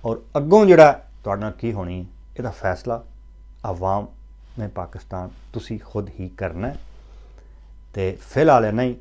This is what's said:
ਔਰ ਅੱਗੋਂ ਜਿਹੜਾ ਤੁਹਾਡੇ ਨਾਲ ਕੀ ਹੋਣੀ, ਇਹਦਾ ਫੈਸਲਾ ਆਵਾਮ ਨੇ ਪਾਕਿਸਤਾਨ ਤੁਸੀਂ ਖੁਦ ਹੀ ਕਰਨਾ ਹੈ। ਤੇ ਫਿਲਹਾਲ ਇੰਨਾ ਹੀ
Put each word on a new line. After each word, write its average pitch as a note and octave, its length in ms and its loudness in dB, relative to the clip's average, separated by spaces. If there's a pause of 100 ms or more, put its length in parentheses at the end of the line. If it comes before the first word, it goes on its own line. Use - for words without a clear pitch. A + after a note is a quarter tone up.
ਔਰ A2+ 160 -6 (160)
ਅੱਗੋਂ F#3 280 4
ਜਿਹੜਾ D#3 400 8 (180)
ਤੁਹਾਡੇ G2+ 180 -4
ਨਾਲ G#2+ 100 -6
ਕੀ A#2 220 -8
ਹੋਣੀ, F2+ 320 -8 (320)
ਇਹਦਾ A#2+ 120 -8
ਫੈਸਲਾ G#2 560 -6 (600)
ਆਵਾਮ F#2+ 420 -4 (520)
ਨੇ G#2 80 -8
ਪਾਕਿਸਤਾਨ F#2 640 -12 (240)
ਤੁਸੀਂ A2 320 -12
ਖੁਦ G2 240 -10 (100)
ਹੀ F2+ 100 -10
ਕਰਨਾ F2+ 380 -8
ਹੈ। C#3+ 120 -10 (1120)
ਤੇ F#2+ 240 -4 (120)
ਫਿਲਹਾਲ C3+ 360 4
ਇੰਨਾ A2 180 -2
ਹੀ B2 180 -4